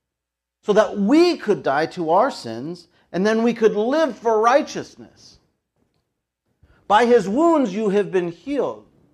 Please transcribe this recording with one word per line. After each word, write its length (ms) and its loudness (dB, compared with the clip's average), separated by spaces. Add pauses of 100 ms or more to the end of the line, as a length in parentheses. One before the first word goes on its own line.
(640)
so 100 -2
that 240 2
we 400 4
could 260 -4
die 240 -2
to 220 -8
our 220 2
sins, 580 -12 (240)
and 140 0
then 160 2
we 100 2
could 240 2
live 400 -2
for 240 0
righteousness. 1000 -4 (1500)
By 160 4
his 240 2
wounds 460 2
you 160 -2
have 200 -2
been 220 -2
healed. 540 -8 (280)